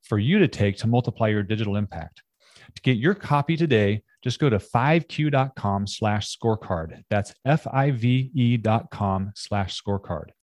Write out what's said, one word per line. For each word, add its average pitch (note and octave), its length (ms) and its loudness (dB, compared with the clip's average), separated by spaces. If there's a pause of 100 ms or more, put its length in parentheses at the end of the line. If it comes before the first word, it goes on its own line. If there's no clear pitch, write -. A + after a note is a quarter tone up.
for G#2 160 0
you C#3+ 200 2
to F3 100 6
take G2+ 300 0
to - 80 -4
multiply A#2 420 2
your G#2+ 140 0
digital G2+ 340 -2
impact. G2 460 -8 (520)
To - 60 -20
get B2+ 160 2
your C3+ 160 2
copy D3 420 0
today, A2 480 2 (200)
just B2 160 -4
go D3+ 100 2
to G#2+ 100 2
five D3 500 0
Q D3+ 200 -2
dot C3+ 280 0
com G2 300 -2
slash G#2 480 -4
scorecard. F#2 760 -4
That's G#2 240 -2 (100)
F D3+ 260 0
I C#3 200 2
V B2+ 440 0
E A#2+ 220 4
dot A2 340 0
com G2 460 -2
slash G2+ 420 -4
scorecard. F#2+ 520 -8 (120)